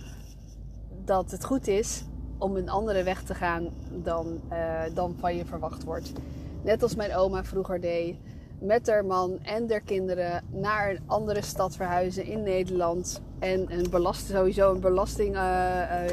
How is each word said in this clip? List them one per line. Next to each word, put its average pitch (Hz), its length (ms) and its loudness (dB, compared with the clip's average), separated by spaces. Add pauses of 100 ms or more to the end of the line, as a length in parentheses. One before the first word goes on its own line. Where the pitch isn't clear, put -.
(1040)
dat 190 260 2
het 190 140 -8
goed 262 220 0
is 208 360 0 (340)
om 196 180 0
een 185 140 -2
andere 202 340 2
weg 185 200 -2
te 185 120 -6
gaan 175 340 -2 (340)
dan, 165 460 -2
eh, 165 320 -2 (120)
dan 180 260 -2
van 175 160 0
je 175 100 -4
verwacht 160 380 -6
wordt. 160 280 -6 (500)
Net 226 220 4
als 226 120 0
mijn 208 200 -2
oma 190 280 2
vroeger 185 380 -2
deed, 170 340 0 (480)
met 226 240 4
haar 208 180 6
man 185 360 2
en 226 280 -2
haar 208 120 2
kinderen 180 680 0
naar 202 380 2
een 175 160 -2
andere 208 360 0
stad - 340 -2
verhuizen 180 500 0
in 214 180 -4
Nederland. 180 800 0 (180)
En 185 320 0
een 175 180 0
belast-, 180 380 2
sowieso 190 460 6
een 185 60 0
belasting, 196 560 4
eh, 185 680 2
eh, 175 80 2